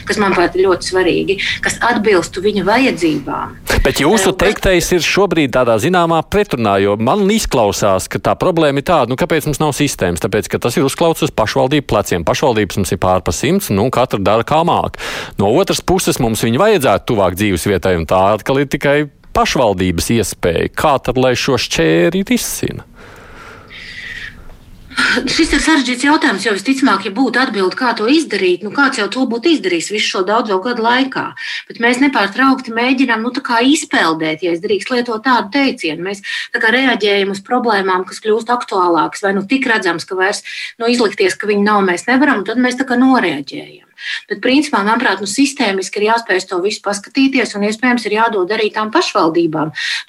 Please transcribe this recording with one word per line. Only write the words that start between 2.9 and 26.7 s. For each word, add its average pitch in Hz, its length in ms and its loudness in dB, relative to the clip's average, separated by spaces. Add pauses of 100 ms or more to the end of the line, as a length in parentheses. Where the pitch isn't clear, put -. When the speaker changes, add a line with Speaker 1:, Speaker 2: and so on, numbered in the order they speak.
Speaker 2:
Bet 139 220 0
jūsu 190 280 4
Speaker 1:
Eh, - 40 -4
kas - 60 -4
Speaker 2:
teiktais 185 520 2
ir 170 80 2
šobrīd 165 520 2
tādā 120 280 4
zināmā 165 380 2 (100)
pretrunā, 123 520 0
jo 101 160 2
man 123 340 2
izklausās, 104 760 2
ka - 120 -6
tā 107 180 0
problēma 147 440 2
ir - 40 -12
tāda, 147 240 2
nu, 127 80 -2
kāpēc 160 320 0
mums 143 100 -4
nav 151 140 0
sistēmas? 95 480 -2
Tāpēc, 107 300 -2
ka - 100 -2
tas 120 160 -2
ir 143 80 2
uzklauts 165 400 0
uz - 80 -2
pašvaldību 131 560 0
pleciem. 98 380 0
Pašvaldības 110 500 0
mums 101 160 -2
ir - 80 -4
pār 92 240 2
pa - 80 -2
simts, 170 400 -2
nu, 101 160 2
katra 120 320 0
dara, 107 240 2
kā 156 160 2
māk. 123 380 0 (380)
No 98 200 2
otras 185 240 0
puses, 175 380 0
mums 113 260 -2
viņu 120 160 2
vajadzētu 143 480 2
tuvāk 95 300 0
dzīvesvietai, 95 580 0
un 82 80 -2
tā 92 160 2 (140)
atkal 135 260 -2
ir 139 80 -2
tikai 147 400 0 (240)
pašvaldības 95 840 0
iespēja. 85 560 -2
Kā 143 240 2
tad, 127 180 -2
lai 127 160 2
šo 123 240 0
šķēri 170 680 0
risina? - 580 -4 (2500)
Speaker 1:
Šis 320 240 0
ir 285 80 2
sarežģīts 254 400 0
jautājums, 285 420 2
jo 226 60 2
visticamāk, 214 560 0